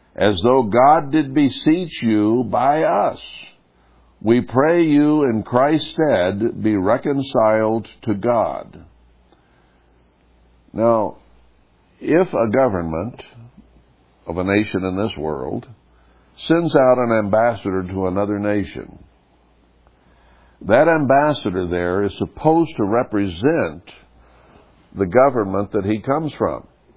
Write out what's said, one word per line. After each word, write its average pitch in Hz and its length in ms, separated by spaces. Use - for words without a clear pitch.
as 95 260
though 127 220
God 135 480
did 139 240
beseech 156 680
you 110 420
by 127 400
us. 185 360
We 117 180
pray 156 440
you 147 400
in 110 180
Christ's 147 480
stead 101 720
be 107 140
reconciled 110 1120
to 110 120
God." 85 720
Now, 113 440
if 170 320
a 113 160
government 98 760
of 87 120
a 90 60
nation 101 380
in 92 140
this 107 220
world 76 500
sends 165 380
out 127 240
an 117 140
ambassador 104 680
to 95 240
another 101 320
nation, 104 600
that 127 260
ambassador 139 800
there 87 360
is 98 140
supposed 160 600
to 107 80
represent 101 1080
the 98 120
government 104 640
that 98 120
he 104 160
comes 143 340
from. 80 320